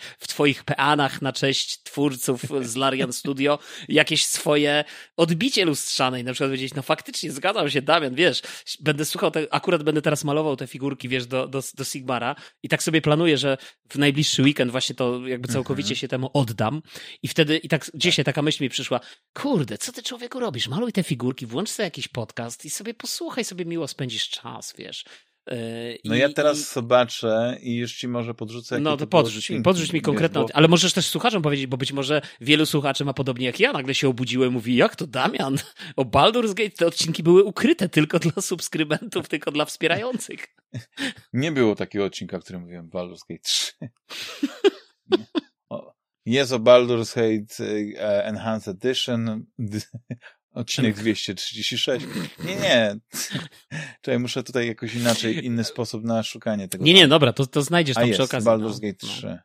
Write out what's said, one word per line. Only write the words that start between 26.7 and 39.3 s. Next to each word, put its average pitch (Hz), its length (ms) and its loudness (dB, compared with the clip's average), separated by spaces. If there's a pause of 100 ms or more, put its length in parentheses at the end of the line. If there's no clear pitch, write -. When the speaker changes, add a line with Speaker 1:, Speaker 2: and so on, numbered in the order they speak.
Speaker 2:
zobaczę 120 880 2
i 120 140 -4
już 120 200 -4
ci 123 120 -8
może 120 260 -4
podrzucę, 117 400 -10
jakie 135 80 -2
Speaker 1:
No 156 80 2
Speaker 2:
to 147 60 2
Speaker 1:
to - 20 -8
Speaker 2:
były 143 120 -4
Speaker 1:
podrzuć 120 240 6 (160)
mi, 175 60 -2
Speaker 2:
odcinki, 127 80 -2
Speaker 1:
podrzuć 175 280 2
mi 156 80 0
Speaker 2:
wiesz, - 40 -12
Speaker 1:
konkretne 147 360 2
Speaker 2:
bo 127 60 4
Speaker 1:
od-, 113 80 -4
ale 151 140 8
możesz 170 240 6
też 180 140 0
słuchaczom 208 360 0
powiedzieć, 143 240 0
bo 127 100 -4
być 131 160 -4
może 139 300 0 (180)
wielu 151 260 6
słuchaczy 143 380 0
ma 139 100 -2
podobnie 127 320 -2
jak 120 140 -4
ja, 254 120 4
nagle 135 220 -4
się 139 140 2
obudziło 127 380 0
i 123 40 2
mówi: 123 260 0
„Jak 185 200 4
to, 170 100 -8
Damian? 135 500 -2 (400)
O 135 80 0
Baldur's 196 500 4
Gate 208 160 -2
te - 160 0
odcinki 160 360 -2
były 180 220 10
ukryte 214 440 2
tylko 156 300 2
dla 165 240 0
subskrybentów, 165 840 -4
tylko 156 220 -4